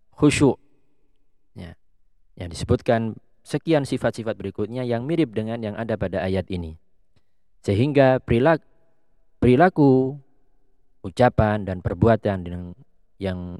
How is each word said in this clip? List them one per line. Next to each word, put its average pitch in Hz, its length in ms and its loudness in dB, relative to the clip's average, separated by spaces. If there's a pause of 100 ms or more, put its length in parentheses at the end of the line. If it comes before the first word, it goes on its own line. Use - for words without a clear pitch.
(160)
khusyuk. 147 400 2 (960)
Ya. 85 240 -18 (640)
Yang 90 160 -12
disebutkan 113 640 -2 (240)
sekian 151 400 0
sifat-sifat 113 560 -4
berikutnya 107 480 -8
yang 117 160 -2
mirip 147 320 -2
dengan 110 240 -6
yang 104 160 -8
ada 110 240 -4
pada 92 240 -4
ayat 95 240 -2
ini. 85 320 -8 (800)
Sehingga 131 640 2
perilak-, 135 400 2 (800)
perilaku, 131 720 4 (880)
ucapan, 107 640 2
dan 92 160 -6
perbuatan 104 540 2 (100)
dengan 87 240 -10 (480)
yang 90 400 -8